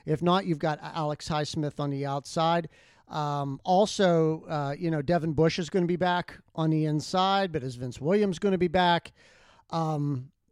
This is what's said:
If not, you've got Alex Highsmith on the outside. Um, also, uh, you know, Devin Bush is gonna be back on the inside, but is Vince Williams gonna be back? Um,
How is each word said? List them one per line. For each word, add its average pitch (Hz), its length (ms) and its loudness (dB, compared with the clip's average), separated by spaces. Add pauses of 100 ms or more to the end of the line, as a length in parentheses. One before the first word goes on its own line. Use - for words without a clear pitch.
If 151 160 -2
not, 185 240 2
you've 165 120 0
got 151 240 -2
Alex 151 460 -6
Highsmith 151 500 -4
on 143 120 -2
the 139 160 -4
outside. 160 640 0 (380)
Um, 143 540 -4
also, 175 840 2
uh, 147 300 -4
you 170 120 -2
know, 151 120 -2
Devin 160 320 0
Bush 160 240 2
is 160 100 -4
gonna 180 160 2
be 170 120 0
back 175 420 -2 (160)
on 160 160 0
the 156 160 2
inside, 185 640 0
but 147 100 -4
is 127 120 -8
Vince 123 260 -10
Williams 185 380 2
gonna 196 180 2
be 175 120 2
back? 175 440 2 (560)
Um, 147 600 -2 (220)